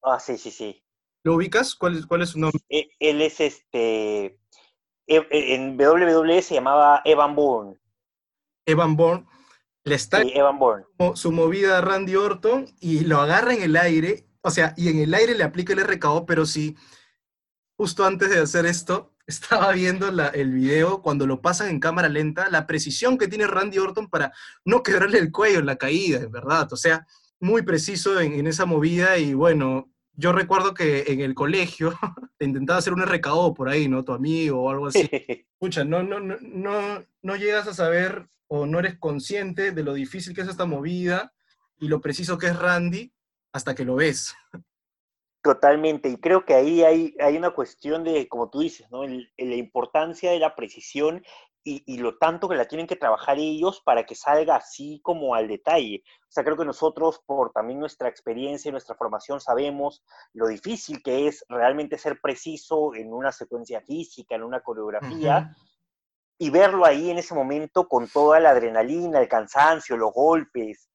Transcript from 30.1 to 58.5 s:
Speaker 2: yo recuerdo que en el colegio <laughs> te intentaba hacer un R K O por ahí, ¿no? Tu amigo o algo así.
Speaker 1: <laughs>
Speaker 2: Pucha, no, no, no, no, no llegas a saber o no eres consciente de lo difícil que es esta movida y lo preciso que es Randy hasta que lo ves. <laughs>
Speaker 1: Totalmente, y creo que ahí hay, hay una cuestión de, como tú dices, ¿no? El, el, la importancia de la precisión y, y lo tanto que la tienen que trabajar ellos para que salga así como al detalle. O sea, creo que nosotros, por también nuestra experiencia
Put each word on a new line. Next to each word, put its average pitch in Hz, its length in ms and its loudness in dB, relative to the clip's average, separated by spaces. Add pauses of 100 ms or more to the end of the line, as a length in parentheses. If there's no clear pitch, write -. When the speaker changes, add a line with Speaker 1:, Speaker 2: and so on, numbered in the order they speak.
Speaker 2:
yo 165 160 2
recuerdo 185 420 2
que 147 340 0
en 139 140 -2
el 135 120 -4
colegio 165 580 -2
<laughs> - 460 -10
te 147 80 -4
intentaba 139 340 0
hacer 185 140 -2
un 180 80 -2
R 185 200 0
K 143 120 -2
O 170 200 2
por 131 160 -6
ahí, 147 180 2
¿no? 131 160 0
Tu 131 100 -6
amigo 143 500 -2
o 131 60 0
algo 139 180 -4
así. 151 220 0
Speaker 1:
<laughs> - 380 -8 (120)
Speaker 2:
Pucha, 170 240 -4
no, 165 200 -2
no, 202 160 -6
no, 190 220 -8
no, 202 600 -6 (180)
no 190 140 -6
llegas 208 320 -2
a 202 60 -10
saber 180 540 -2 (200)
o 147 180 -4
no 160 140 -2
eres 180 200 -4
consciente 190 720 -4
de 156 120 -6
lo 143 100 -4
difícil 170 420 -10
que 190 60 -8
es 185 60 -6
esta 185 180 -6
movida 180 680 -4 (460)
y 151 80 -8
lo 156 140 0
preciso 170 360 -6
que 175 100 -2
es 175 120 -2
Randy 175 540 -2 (400)
hasta 135 220 -6
que 131 100 -6
lo 127 100 -2
ves. 147 400 -2 (160)
<laughs> - 140 -20 (760)
Speaker 1:
Totalmente, 151 640 2
y 127 80 -4
creo 185 300 2
que 156 80 2
ahí 156 300 6
hay, 160 360 4
hay 147 160 2
una 170 160 -2
cuestión 151 540 -6
de, 160 240 -2
como 117 200 -6
tú 139 120 -6
dices, - 300 -6
¿no? 127 120 -8
El, 127 320 -12
el, 127 140 -8
la 120 80 -4
importancia 156 760 -4
de 175 80 0
la 156 160 0
precisión 151 640 -6 (440)
y, 143 200 -10
y 131 120 -12
lo 120 200 -6
tanto 170 300 0
que 180 80 -2
la 123 100 0
tienen 160 220 -10
que 180 80 -6
trabajar 139 440 0
ellos 156 440 -4
para 117 220 2
que 117 100 -16
salga 151 400 0
así 147 480 -8
como 147 320 -4
al 110 140 -2
detalle. 110 560 -2
O - 260 -20
sea, 139 140 -2
creo 156 100 0
que 160 80 -4
nosotros, 156 600 -2
por 135 260 -2
también 117 280 -6
nuestra 147 280 -8
experiencia 135 640 -8